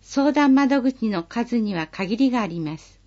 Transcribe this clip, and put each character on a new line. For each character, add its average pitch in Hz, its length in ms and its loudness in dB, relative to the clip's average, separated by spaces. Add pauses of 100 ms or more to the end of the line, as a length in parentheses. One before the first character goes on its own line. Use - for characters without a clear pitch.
相 277 320 0
談 285 220 4
窓 277 280 4
口 254 260 -2
の 190 140 -2
数 233 360 -4
に 208 160 -2
は 160 120 -4
限 196 300 -6
り 269 140 4
が 247 100 0
あ 208 60 -2
り 170 140 -8
ま 156 180 -6
す。 - 280 -20